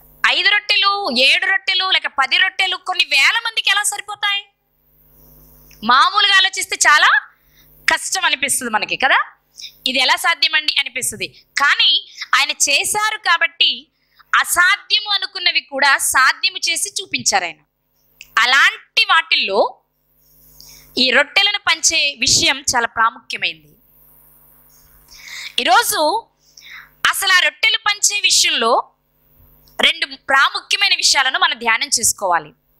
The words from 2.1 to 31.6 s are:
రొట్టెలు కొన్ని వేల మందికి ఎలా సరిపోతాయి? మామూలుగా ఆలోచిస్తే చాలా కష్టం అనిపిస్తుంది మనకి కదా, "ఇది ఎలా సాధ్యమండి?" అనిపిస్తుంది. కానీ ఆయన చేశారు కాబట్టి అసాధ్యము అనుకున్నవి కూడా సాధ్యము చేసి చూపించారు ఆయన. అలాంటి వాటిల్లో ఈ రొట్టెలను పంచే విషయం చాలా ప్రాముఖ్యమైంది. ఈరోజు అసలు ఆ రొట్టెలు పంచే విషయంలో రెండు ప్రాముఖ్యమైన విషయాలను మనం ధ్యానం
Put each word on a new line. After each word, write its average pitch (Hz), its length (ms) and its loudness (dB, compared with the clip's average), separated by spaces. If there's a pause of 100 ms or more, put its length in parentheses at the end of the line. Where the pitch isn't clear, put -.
రొట్టెలు 381 380 -2
కొన్ని 359 280 -4
వేల 294 420 0
మందికి 453 240 -4
ఎలా 403 120 0
సరిపోతాయి? 403 600 -6 (1400)
మామూలుగా 381 520 2
ఆలోచిస్తే 381 400 -2
చాలా 320 320 4 (840)
కష్టం - 320 -4
అనిపిస్తుంది 277 480 -2
మనకి 185 240 -4
కదా, 339 380 0 (520)
"ఇది 262 120 -2
ఎలా 269 180 2
సాధ్యమండి?" 320 600 0
అనిపిస్తుంది. 254 500 -6 (300)
కానీ 392 500 2 (260)
ఆయన 285 160 2
చేశారు 370 680 -2
కాబట్టి 330 720 -2 (440)
అసాధ్యము 392 760 0
అనుకున్నవి 370 500 -2
కూడా 277 380 0
సాధ్యము 320 580 0
చేసి - 340 -4 (120)
చూపించారు 220 420 -2
ఆయన. 160 140 -10 (800)
అలాంటి 285 640 2
వాటిల్లో 320 760 0 (1160)
ఈ 254 120 2
రొట్టెలను 392 480 2
పంచే 311 600 -2
విషయం 277 420 0
చాలా 247 260 -2
ప్రాముఖ్యమైంది. 226 880 -4 (1900)
ఈరోజు 370 640 2 (800)
అసలు 381 240 0
ఆ 370 60 6
రొట్టెలు 392 400 0
పంచే 403 420 -2
విషయంలో 302 720 0 (880)
రెండు 302 360 -2
ప్రాముఖ్యమైన 370 800 0
విషయాలను 285 420 0
మనం 311 200 0
ధ్యానం 233 280 0